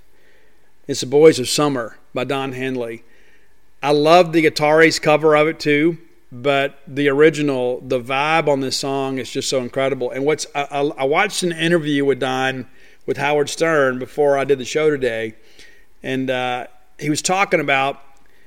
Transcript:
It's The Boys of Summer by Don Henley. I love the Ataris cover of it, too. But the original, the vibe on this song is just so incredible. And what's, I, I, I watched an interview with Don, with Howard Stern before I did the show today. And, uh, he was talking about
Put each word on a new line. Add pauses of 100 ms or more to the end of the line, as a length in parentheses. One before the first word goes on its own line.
(880)
It's
The
Boys
of
Summer (160)
by
Don
Henley. (800)
I
love
the
Ataris
cover
of
it,
too. (340)
But
the
original,
the
vibe
on
this
song
is
just
so
incredible.
And
what's,
I,
I,
I
watched
an
interview
with
Don, (380)
with
Howard
Stern
before
I
did
the
show
today. (680)
And,
uh, (320)
he
was
talking
about (460)